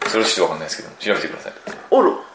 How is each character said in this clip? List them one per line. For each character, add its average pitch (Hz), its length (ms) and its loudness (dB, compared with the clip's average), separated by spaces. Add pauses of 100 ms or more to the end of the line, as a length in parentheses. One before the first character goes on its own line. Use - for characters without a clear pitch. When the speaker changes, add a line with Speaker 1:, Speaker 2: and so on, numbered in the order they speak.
Speaker 1:
そ - 100 -2
れ 113 40 4
は 110 60 2
ち - 40 0
ょ - 0 -
っ - 40 -2
と 95 60 0
わ 82 80 6
か 78 60 -4
ん - 20 -8
な 80 80 -8
い - 20 -8
で - 60 -8
す - 80 -8
け - 0 -
ど、 95 320 -4
調 - 0 -
べ - 140 -2
て - 0 -
く - 80 -10
だ - 60 -14
さ - 60 -12
い。 - 40 -10 (380)
Speaker 2:
う 254 120 8
ろ。 - 220 2 (100)